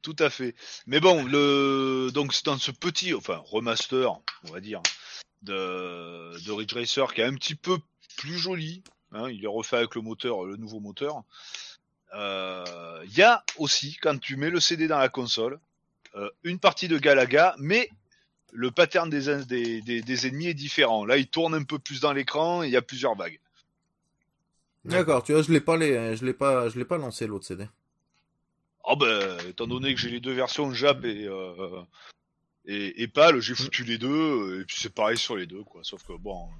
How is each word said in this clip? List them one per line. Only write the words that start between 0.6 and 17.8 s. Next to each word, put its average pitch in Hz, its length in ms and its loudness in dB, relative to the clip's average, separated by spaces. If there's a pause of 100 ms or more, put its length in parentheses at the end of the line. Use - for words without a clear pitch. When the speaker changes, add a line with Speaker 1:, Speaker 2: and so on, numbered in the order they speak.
Speaker 1:
Mais 139 140 2
bon, 170 260 8
le, 135 880 2
donc 143 200 0
c'est - 120 -2
dans 139 140 0
ce - 100 -4
petit, 170 460 -4
enfin, 85 280 -6
remaster, 117 680 0 (320)
on - 100 -16
va 92 60 -10
dire, 98 220 -10 (600)
de... 87 1040 -8
de 107 60 -8
Ridge 104 220 -6
Racer, 120 400 -2
qui 113 80 -2
est 117 40 4
un 135 80 -2
petit 151 220 -6
peu 180 240 -2 (360)
plus 160 220 -10
joli, 175 460 -6 (280)
hein, 110 200 -8
il 101 120 -12
est 107 40 -6
refait 110 300 -2
avec 117 180 0
le 117 60 -4
moteur, 110 440 -4
le 98 120 -8
nouveau 110 220 -12
moteur. 120 440 -8 (920)
Euh, 92 920 -8
il 104 120 -2
y 185 60 10
a 226 200 8 (140)
aussi, 151 420 -2
quand 143 200 2
tu 139 180 -8
mets 151 140 0
le 175 80 0
C 165 180 2
D 160 100 2
dans 151 120 2
la 131 100 6
console, 123 500 -4 (560)
euh, 101 140 -6 (140)
une 175 160 -6
partie 185 280 4
de 160 120 4
Galaga, 139 580 6
mais 180 320 2 (640)